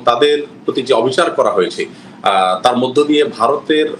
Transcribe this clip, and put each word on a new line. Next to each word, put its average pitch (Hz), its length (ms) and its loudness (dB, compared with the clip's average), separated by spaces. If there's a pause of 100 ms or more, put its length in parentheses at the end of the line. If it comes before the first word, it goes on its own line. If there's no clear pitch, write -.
তাদের 147 420 2 (180)
প্রতি 139 180 -4
যে 123 120 0
অবিচার 127 360 0
করা 117 200 0
হয়েছে, 92 360 -4 (360)
আহ, 95 400 2
তার 123 140 2
মধ্য 131 280 2
দিয়ে 147 200 2
ভারতের, 147 600 0 (140)